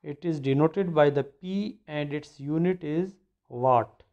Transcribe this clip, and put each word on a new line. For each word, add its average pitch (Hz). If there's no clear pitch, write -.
It 147
is 165
denoted 156
by 147
the 139
P 190
and 147
its 147
unit 170
is 165
watt. 123